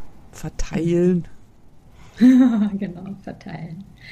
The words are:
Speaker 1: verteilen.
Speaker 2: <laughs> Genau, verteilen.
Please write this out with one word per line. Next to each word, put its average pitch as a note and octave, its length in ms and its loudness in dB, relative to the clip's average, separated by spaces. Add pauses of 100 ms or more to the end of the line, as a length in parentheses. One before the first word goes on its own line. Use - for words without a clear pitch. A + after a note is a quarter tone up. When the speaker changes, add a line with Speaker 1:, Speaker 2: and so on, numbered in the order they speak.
(320)
Speaker 1:
verteilen. E3+ 960 -2 (880)
Speaker 2:
<laughs> A3+ 600 6
Genau, F#3+ 440 -10
verteilen. E3 640 -14 (280)